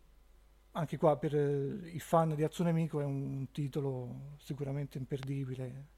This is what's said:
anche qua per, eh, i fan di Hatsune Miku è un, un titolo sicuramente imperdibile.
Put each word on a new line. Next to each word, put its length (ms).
anche 240
qua 200
per, 200
eh, 560
i 80
fan 340
di 80
Hatsune 300
Miku 260
è 60
un, 180
un 300
titolo 840
sicuramente 600
imperdibile. 880